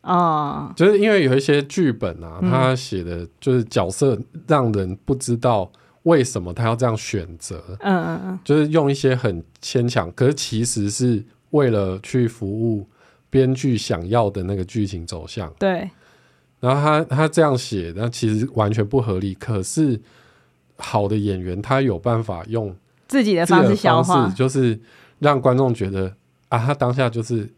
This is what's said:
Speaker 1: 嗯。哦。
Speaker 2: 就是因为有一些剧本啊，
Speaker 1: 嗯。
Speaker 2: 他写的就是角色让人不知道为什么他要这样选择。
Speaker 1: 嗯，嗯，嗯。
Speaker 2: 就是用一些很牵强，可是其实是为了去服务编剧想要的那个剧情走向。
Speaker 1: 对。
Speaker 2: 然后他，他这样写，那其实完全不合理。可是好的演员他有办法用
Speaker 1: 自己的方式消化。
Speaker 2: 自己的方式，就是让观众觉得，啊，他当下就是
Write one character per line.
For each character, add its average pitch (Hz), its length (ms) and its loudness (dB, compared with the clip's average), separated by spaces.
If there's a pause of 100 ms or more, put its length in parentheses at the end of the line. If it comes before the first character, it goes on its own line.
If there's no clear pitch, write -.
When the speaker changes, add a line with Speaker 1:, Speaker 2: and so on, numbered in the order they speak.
Speaker 1:
嗯。 180 180 0
哦。 151 560 0
Speaker 2:
就 170 120 4
是 208 120 6
因 208 100 4
为 202 140 4
有 131 140 2
一 135 40 4
些 143 220 2
剧 143 300 0
本 104 200 -4 (100)
啊， 82 200 -14
Speaker 1:
嗯。 180 80 2
Speaker 2:
他 131 240 2
写 104 300 -6
的 87 220 -8 (120)
就 131 140 0
是 123 100 2
角 104 260 -2
色 127 300 0 (300)
让 131 240 2
人 95 320 -2
不 139 100 0
知 123 220 -2
道 117 340 0 (320)
为 165 200 4
什 110 200 -4
么 87 100 -8
他 117 120 -4
要 113 100 2
这 120 100 -2
样 113 120 0
选 90 320 -6 (100)
择。 - 240 -12 (180)
Speaker 1:
嗯， 185 240 0
嗯， 165 220 -6
嗯。 185 160 -8
Speaker 2:
就 143 140 2
是 151 120 2
用 151 220 2
一 139 40 2
些 135 200 2
很 98 280 -2 (200)
牵 120 260 0
强， 90 240 -2
可 - 140 0
是 147 80 2
其 113 300 -4
实 101 260 -2
是 117 340 0 (260)
为 143 200 4
了 98 320 0
去 123 240 0
服 101 240 -6
务 107 340 -2 (460)
编 131 240 4
剧 131 240 0
想 87 300 -4
要 113 200 2
的 95 140 -6
那 98 140 -4
个 92 80 -4
剧 104 200 -2
情 87 220 -8
走 82 200 -12
向。 85 240 -10 (100)
Speaker 1:
对。 190 280 -2 (680)
Speaker 2:
然 127 160 2
后 143 80 0
他， 151 220 2
他 151 240 0
这 160 140 4
样 143 140 4
写， 92 380 -6
那 110 140 -4
其 117 200 -2
实 107 260 0
完 104 180 2
全 107 120 0
不 131 140 0
合 110 200 0
理。 98 160 -4
可 104 280 -4
是 135 380 0 (760)
好 104 280 -2
的 104 80 0
演 101 240 -2
员 90 220 -6
他 131 220 0
有 107 160 0
办 117 220 0
法 92 280 -8
用 110 260 -4 (320)
Speaker 1:
自 269 160 2
己 208 140 2
的 165 80 2
方 185 220 6
式 202 100 4
消 165 260 4
化。 - 0 -
Speaker 2:
自 170 60 0
己 180 60 4
的 165 80 4
方 98 80 0
式， 92 60 -6
就 131 120 2
是 123 320 0 (380)
让 143 200 2
观 127 160 4
众 131 180 4
觉 98 180 -2
得， 95 200 -2 (380)
啊， 117 100 0
他 123 140 0
当 123 200 0
下 127 180 0
就 113 120 -4
是 110 240 -4 (120)